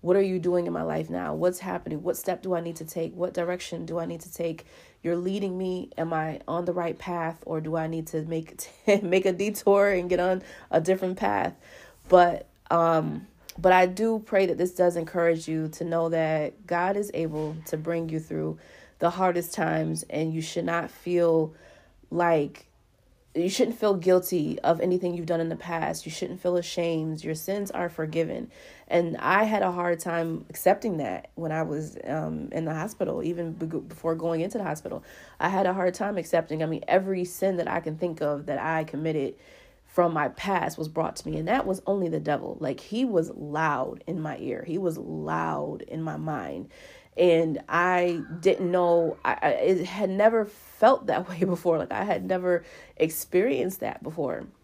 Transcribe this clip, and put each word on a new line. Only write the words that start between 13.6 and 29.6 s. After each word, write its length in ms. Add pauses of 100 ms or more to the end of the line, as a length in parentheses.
I 140
do 340
pray 260
that 120
this 160
does 200
encourage 540
you 200
to 160
know 260
that 540
God 320
is 160
able 440 (100)
to 100
bring 320
you 120
through 380 (420)
the 100
hardest 420
times, 560
and 240
you 100
should 220
not 280
feel 640 (560)
like, 560 (680)
you 140
shouldn't 300
feel 160
guilty 680
of 200
anything 340
you've 120
done 140
in 80
the 80
past. 500
You 60
shouldn't 280
feel 160
ashamed. 680
Your 100
sins 380
are 160
forgiven. 600 (380)
And 300
I 260
had 200